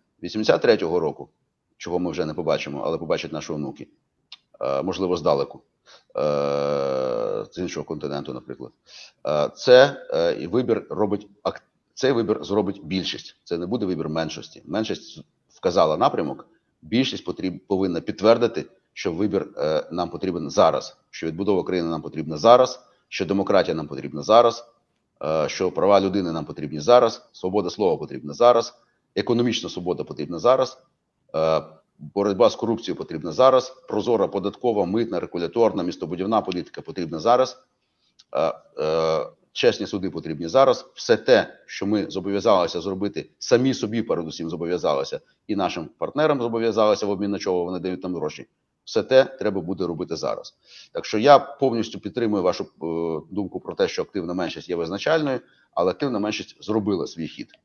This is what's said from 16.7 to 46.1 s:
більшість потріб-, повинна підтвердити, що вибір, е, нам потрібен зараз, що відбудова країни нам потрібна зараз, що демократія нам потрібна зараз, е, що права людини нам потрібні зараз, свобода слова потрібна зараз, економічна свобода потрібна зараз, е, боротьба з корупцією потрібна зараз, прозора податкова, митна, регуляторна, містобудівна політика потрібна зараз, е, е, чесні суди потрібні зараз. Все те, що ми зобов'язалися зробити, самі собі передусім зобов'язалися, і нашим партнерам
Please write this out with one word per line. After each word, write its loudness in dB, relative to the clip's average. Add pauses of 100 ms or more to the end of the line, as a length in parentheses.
більшість -2
потріб-, -8
повинна 0
підтвердити, 2 (260)
що -6
вибір, -2
е, -2
нам -6
потрібен -6
зараз, 2 (140)
що -10
відбудова 0
країни 0
нам -4
потрібна -8
зараз, 6 (220)
що -6
демократія 2
нам -6
потрібна -10
зараз, 4 (520)
е, 0
що -2
права 6
людини 0
нам -6
потрібні -10
зараз, 4
свобода -2
слова 0
потрібна -10
зараз, 4 (400)
економічна 0
свобода -6
потрібна -8
зараз, 2 (520)
е, 2 (360)
боротьба 2
з -10
корупцією -4
потрібна -8
зараз, 4 (180)
прозора 0
податкова, -2
митна, -2
регуляторна, 0
містобудівна -2
політика -8
потрібна -8
зараз, 2 (720)
е, 0 (260)
е, 0 (260)
чесні 2
суди -4
потрібні -8
зараз. 4
Все 2
те, 4
що -8
ми 0
зобов'язалися 0
зробити, -6
самі 2
собі -2
передусім -4
зобов'язалися, -2 (260)
і -4
нашим -4 (100)
партнерам 0